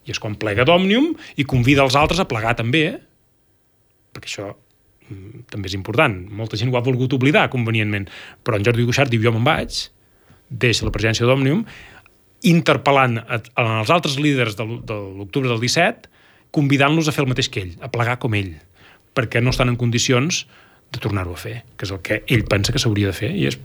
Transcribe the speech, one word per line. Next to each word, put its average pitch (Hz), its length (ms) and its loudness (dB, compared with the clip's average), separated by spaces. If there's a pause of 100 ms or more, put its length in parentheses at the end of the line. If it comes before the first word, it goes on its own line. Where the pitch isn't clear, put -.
I 123 80 -10
és - 80 -8
quan 107 160 -6
plega 107 300 0
d'Òmnium 190 400 4 (320)
i 131 80 -2
convida 139 340 4
els 131 160 4
altres 156 240 2
a 190 60 -6
plegar 113 320 0
també, 160 400 0 (1120)
perquè - 140 -16
això, 101 220 -8 (580)
mm, 101 420 -16
també 98 160 -8
és 92 80 -6
important. 107 400 0 (160)
Molta 107 300 -6
gent 127 100 0
ho 123 60 2
ha 120 80 0
volgut 131 320 0
oblidar, 143 340 4
convenientment. 110 560 -2 (380)
Però 107 160 0
en - 20 -2
Jordi 120 220 2
Cuixart 127 260 2
diu, 113 120 2
"Jo 113 100 2
me'n 113 160 0
vaig", - 400 -2 (600)
deixa 117 340 0
la 104 80 -2
presidència 110 340 0
d'Òmnium, 139 380 2 (800)
interpel·lant 139 720 4
a, 117 220 -6 (160)
a, 110 240 0
als 107 100 0
altres 165 300 0
líders 127 340 2
de 117 100 -6
l'u-, 117 200 -10
de 117 100 -8
l'octubre 101 540 -6
del 117 100 0
disset, 160 480 -2 (480)
convidant-los 147 540 4
a 151 40 0
fer 147 120 0
el 131 40 0
mateix 127 220 -2
que 110 140 -8
ell, 87 180 -12
a 135 100 -12
plegar 120 300 -2
com 110 120 -2
ell, 95 200 -4 (640)
perquè 117 260 0
no 127 80 2
estan 127 180 2
en 120 80 0
condicions 123 680 0 (460)
de - 100 -10
tornar-ho 92 320 -4
a - 60 -14
fer, 117 240 -10 (120)
que - 80 -10
és 98 80 -6
el 95 140 -8
que - 240 -2
ell 117 180 2
pensa 101 240 2
que - 60 -2
s'hauria 101 320 2
de 95 60 -4
fer. 107 180 -4
I 156 160 0
és - 140 -6